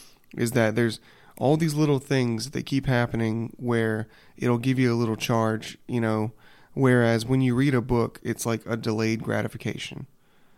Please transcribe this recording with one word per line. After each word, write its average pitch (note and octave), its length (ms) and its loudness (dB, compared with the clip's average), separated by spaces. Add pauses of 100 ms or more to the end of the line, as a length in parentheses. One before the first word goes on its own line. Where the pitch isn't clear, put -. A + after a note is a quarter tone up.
(360)
is A2+ 180 -2
that A2 220 4
there's A#2 240 0 (380)
all C3 180 2
these D#3 200 0
little D3 240 2
things B2 500 -2
that B2 160 -6
keep C3+ 220 -2
happening A#2 720 0
where A2+ 500 0 (300)
it'll B2 200 2
give B2+ 220 0
you B2 120 4
a A#2 60 0
little A2+ 180 0
charge, A2 600 -2 (100)
you A#2+ 140 -2
know, A2 300 0 (420)
whereas A#2+ 540 4
when C3 140 2
you B2+ 120 2
read C3 220 2
a A#2+ 60 2
book, A#2+ 420 0
it's - 200 -6
like A2+ 220 -2
a A#2 100 -4
delayed A2 460 -2
gratification, - 840 -6 (500)